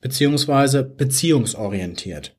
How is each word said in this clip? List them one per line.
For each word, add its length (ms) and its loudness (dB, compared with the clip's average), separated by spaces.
beziehungsweise 840 2
beziehungsorientiert. 1500 -2